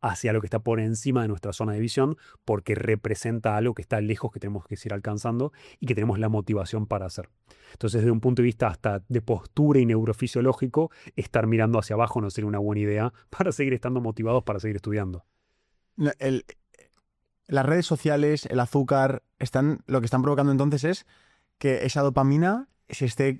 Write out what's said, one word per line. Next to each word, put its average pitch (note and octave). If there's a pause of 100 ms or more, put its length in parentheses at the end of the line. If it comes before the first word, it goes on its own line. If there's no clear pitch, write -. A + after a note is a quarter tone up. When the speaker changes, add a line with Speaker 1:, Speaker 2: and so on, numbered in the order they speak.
Speaker 1:
hacia G#2+
lo A2
que G#2
está A2+
por A2+
encima A2+
de A2
nuestra G2+
zona G#2+
de G#2
visión, C3+ (280)
porque G#2+
representa A2
algo A2+
que -
está A2
lejos, G#2+
que -
tenemos G2+
que G2+
seguir G#2
alcanzando G#2 (500)
y -
que A#2+
tenemos G#2+
la A2
motivación G#2
para F#2+
hacer. F2+ (440)
Entonces, A2+
desde A#2
un A2+
punto B2
de A#2+
vista A#2+
hasta G2+
de B2
postura C#3
y A#2+
neurofisiológico, A#2+ (260)
estar -
mirando A2+
hacia G#2+
abajo A#2
no G2+
sería G#2+
una G#2
buena G#2
idea G#2 (100)
<laughs> -
para F#3
seguir C3+
estando B2+
motivados A2+
para G2+
seguir G#2+
estudiando. G2 (720)
Speaker 2:
No, D3
el, C3+ (1000)
las C3+
redes E3
sociales, D3
el B2+
azúcar, C3+ (160)
están, C3+
lo C3
que A#2
están B2+
provocando C#3
entonces C#3
es F3 (520)
que C3+
esa C#3
dopamina C#3+ (200)
se -
esté C3+